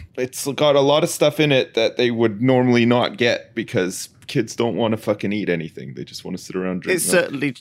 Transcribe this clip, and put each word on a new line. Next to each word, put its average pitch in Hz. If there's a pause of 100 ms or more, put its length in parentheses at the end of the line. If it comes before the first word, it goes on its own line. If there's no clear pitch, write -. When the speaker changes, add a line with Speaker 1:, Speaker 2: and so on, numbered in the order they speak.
(180)
Speaker 1:
It's 127
got 143
a 139
lot 143
of 165
stuff -
in 151
it 131
that 113
they 123
would 113
normally 123
not 120
get -
because 95 (180)
kids 110
don't 117
wanna 110
fucking 107
eat 98
anything. 80
They 64
just -
wanna 90
sit -
around 92
drink 185
Speaker 2:
It's 175
Speaker 1:
milk. 175
Speaker 2:
certainly, 139